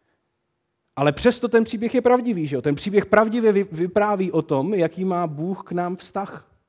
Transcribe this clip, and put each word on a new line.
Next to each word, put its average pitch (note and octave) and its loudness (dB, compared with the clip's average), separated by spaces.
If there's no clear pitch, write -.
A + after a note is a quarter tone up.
Ale C#3+ 2
přesto A#3+ 0
ten A3+ 4
příběh A3+ -4
je B3 4
pravdivý, A#3+ 2
že C3+ -4
jo? B2 -2
Ten D3 0
příběh G3 0
pravdivě A3 4
vy-, G3 0
vypráví F#3 -2
o D#3+ 2
tom, D3+ -2
jaký F3 -2
má F3 -2
Bůh D#3+ -6
k - -16
nám F3 -4
vztah. - -12